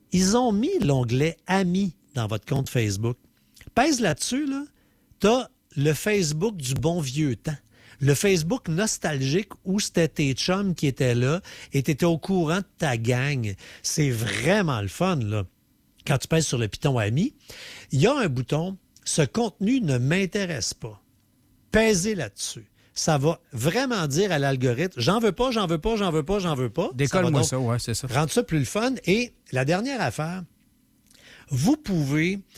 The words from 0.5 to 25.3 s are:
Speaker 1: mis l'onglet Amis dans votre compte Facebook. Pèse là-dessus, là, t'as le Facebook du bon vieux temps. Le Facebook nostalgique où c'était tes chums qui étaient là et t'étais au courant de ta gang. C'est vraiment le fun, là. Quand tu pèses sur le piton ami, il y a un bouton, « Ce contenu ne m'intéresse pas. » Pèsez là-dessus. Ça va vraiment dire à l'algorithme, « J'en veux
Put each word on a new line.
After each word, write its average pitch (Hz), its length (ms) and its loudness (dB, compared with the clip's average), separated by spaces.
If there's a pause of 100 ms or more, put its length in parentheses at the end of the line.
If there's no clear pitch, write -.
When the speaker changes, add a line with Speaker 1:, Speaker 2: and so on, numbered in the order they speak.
Speaker 1:
mis 302 280 2
l'onglet 135 560 2 (100)
Amis 185 480 0 (220)
dans 113 100 0
votre 107 180 -4
compte 139 240 -2
Facebook. 110 500 -2 (560)
Pèse 262 260 2
là-dessus, 240 460 -2
là, 277 180 -4 (560)
t'as 226 260 2 (300)
le 147 160 2
Facebook 190 640 0
du 135 180 -4
bon 165 260 0
vieux 139 360 -2
temps. 151 200 -6 (440)
Le 139 140 4
Facebook 180 540 0
nostalgique 160 840 -2 (140)
où 190 140 -2
c'était 165 300 2
tes 139 240 0
chums 185 420 0
qui - 120 -2
étaient 127 280 2
là 135 260 2 (320)
et 139 100 0
t'étais 160 240 0
au 165 120 4
courant 175 400 0
de 196 60 -4 (140)
ta 131 180 0
gang. 123 580 0 (280)
C'est 147 280 0
vraiment 120 680 0
le 101 80 -4
fun, 180 280 0
là. 104 280 -2 (640)
Quand 147 100 2
tu - 120 -6
pèses 160 180 2
sur 135 120 -2
le 117 80 0
piton 131 320 0
ami, 127 360 0 (580)
il 131 80 2
y 170 60 6
a 285 100 4
un 220 120 2
bouton, « 151 500 -4 (260)
Ce - 180 0
contenu 226 580 0
ne 139 180 0
m'intéresse 175 720 -2
pas. » - 300 -16 (680)
Pèsez 214 440 2
là-dessus. 120 520 -8 (280)
Ça 156 240 2
va 151 220 0 (120)
vraiment 190 540 0
dire 175 260 0
à 151 60 2
l'algorithme, « 135 600 0
J'en 185 200 2
veux 214 120 2